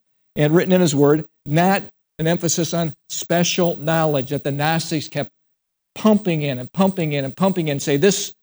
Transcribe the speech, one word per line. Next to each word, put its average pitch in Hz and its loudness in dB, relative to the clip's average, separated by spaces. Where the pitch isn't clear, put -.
and 151 2
written 180 4
in 185 4
His 156 2
Word, 147 4
not 175 2
an 160 -4
emphasis 170 -2
on 170 -4
special 170 0
knowledge 147 -2
that 143 -6
the 143 -2
Gnostics 156 -2
kept 143 -8
pumping 202 2
in 139 -4
and 127 -12
pumping 185 0
in 143 -2
and 131 -8
pumping 185 0
in, 139 -4
say, 147 0
"This 185 0